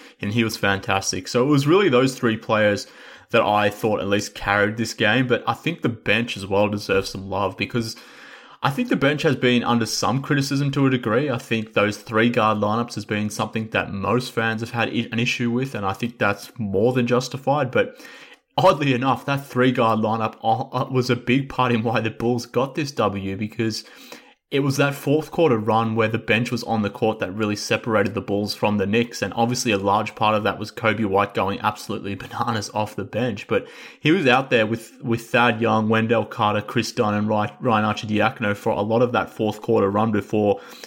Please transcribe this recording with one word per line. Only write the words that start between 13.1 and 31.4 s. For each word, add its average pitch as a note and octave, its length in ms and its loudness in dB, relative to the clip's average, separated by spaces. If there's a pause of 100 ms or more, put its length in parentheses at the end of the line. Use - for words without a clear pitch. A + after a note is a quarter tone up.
something A2 380 -4
that F2+ 220 -2
most G2 420 -2
fans A2+ 280 -2
have A2+ 80 -6
had A2+ 200 -2
i-, A2+ 220 -2
an A2+ 60 -4
issue A#2+ 320 -2
with, C3 240 -2
and G#2 100 -6
I G2 100 -2
think A#2+ 260 -8
that's G2+ 400 -2
more G#2 340 2
than B2 140 2
justified. C#3 640 0
But - 240 0 (600)
oddly C#3+ 380 4
enough, B2 320 0
that C#3 220 -4
three B2+ 240 4
guard A2+ 260 2
lineup, A2 460 0
uh, A2+ 340 0
uh, C3 140 -2
was B2+ 180 0
a B2 60 2
big C3+ 340 0
part B2+ 220 0
in A2+ 100 2
why A2+ 200 0
the A2 100 -2
Bulls A#2 340 -2
got - 300 -4
this C#3+ 160 -4
W, G2 440 -2
because A2 480 -4 (680)
it C#3+ 80 0
was C#3 160 0
that C#3 180 2
fourth C#3+ 380 -2
quarter D3+ 260 4
run A2 380 0
where A2 140 2
the A#2 80 -2
bench A2+ 340 0
was A#2+ 140 -4
on A2 160 0
the G2+ 80 0
court A2 300 0
that F#2 140 -4
really G#2+ 220 -2
separated G#2+ 580 0
the - 60 -4
Bulls G2+ 340 -2
from G#2 240 0
the G2 80 0
Knicks. A#2 360 0
And F#2+ 120 -4
obviously A#2+ 380 0
a G#2 60 2
large G2+ 360 0
part G#2+ 220 2
of G#2+ 80 0
that G2+ 160 0
was G#2+ 140 -10
Coby A2 320 0
White G2 280 2
going G2 280 -2